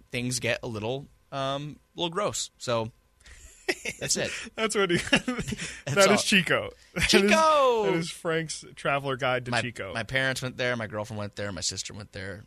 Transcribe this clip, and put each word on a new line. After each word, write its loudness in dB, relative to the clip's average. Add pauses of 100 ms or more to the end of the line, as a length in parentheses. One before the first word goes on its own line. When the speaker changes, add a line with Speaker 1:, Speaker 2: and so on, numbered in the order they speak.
(100)
Speaker 1:
things -2
get 0
a -6
little, -6 (240)
um, -6 (200)
a -6
little 0
gross. -4
So, 0 (460)
Speaker 2:
<laughs> -6
Speaker 1:
that's -2
it. -2 (260)
Speaker 2:
That's -2
what 2
he, 4
<laughs> -2 (760)
Speaker 1:
That's -2
Speaker 2:
that 8
Speaker 1:
all. 6
Speaker 2:
is 2
Chico. 2 (120)
<laughs> -18
That 0
is, 2
Speaker 1:
Chico! 6
Speaker 2:
that 2
is -2
Frank's -4 (100)
traveler -2
guide 0
to -6
Speaker 1:
My, 2
Speaker 2:
Chico. -6
Speaker 1:
my -4
parents -2
went -6
there. 0
My -6
girlfriend -8
went -8
there. -6
My -6
sister -6
went -14
there. -12